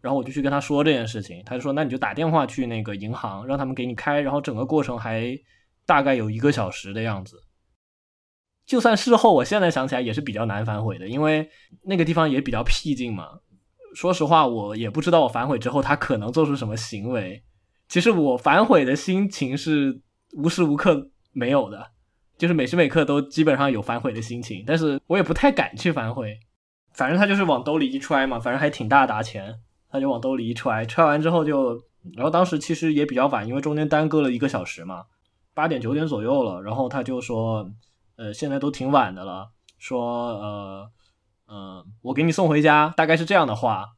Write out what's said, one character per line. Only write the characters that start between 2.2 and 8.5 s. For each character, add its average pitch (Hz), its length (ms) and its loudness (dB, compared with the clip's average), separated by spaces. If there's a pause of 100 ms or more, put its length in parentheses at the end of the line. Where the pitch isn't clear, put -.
话 156 160 2
去 127 220 -4
那 113 140 -4
个 107 140 -8
银 107 180 -8
行， 101 320 -8
让 135 120 -2
他 139 80 -4
们 131 100 -6
给 123 100 -4
你 123 100 -6
开。” 147 260 -2
然 139 120 -2
后 143 80 0
整 143 140 -6
个 117 100 -2
过 147 180 2
程 123 140 -6
还 113 400 -6 (480)
大 147 160 4
概 135 140 2
有 110 140 -2
一 110 100 -6
个 143 120 4
小 107 180 -2
时 98 240 -12
的 110 80 -6
样 104 220 -4
子。 - 180 -20 (1200)